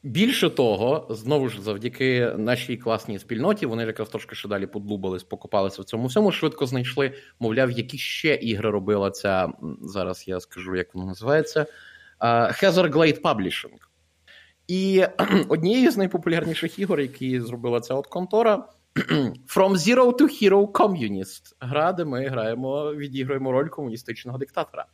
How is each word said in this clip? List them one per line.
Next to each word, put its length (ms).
Більше 480
того, 600
знову 380
ж, 140
завдяки 720
нашій 400
класній 420
спільноті, 480
вони 180
якраз 240
трошки 260
ще 140
далі 180
подлубались, 560
покопалися 600
в 20
цьому 220
всьому, 260
швидко 340
знайшли, 460
мовляв, 300
які 280
ще 360
ігри 360
робила 400
ця, 340
м, 380
зараз 460
я 120
скажу, 360
як 180
вона 120
називається, 600
а, 100
Heather 440
Glade 280
Publishing. 580
І 360
<clears throat> 220
однією 420
з 60
найпопулярніших 840
ігор, 220
які 400
зробила 400
ця 140
от 120
контора, 640
<clears throat> 40
From 200
Zero 400
to 260
Hero 300
Communist. 880
Гра, 320
де 120
ми 240
граємо, 680
відіграємо 580
роль 160
комуністичного 680
диктатора. 560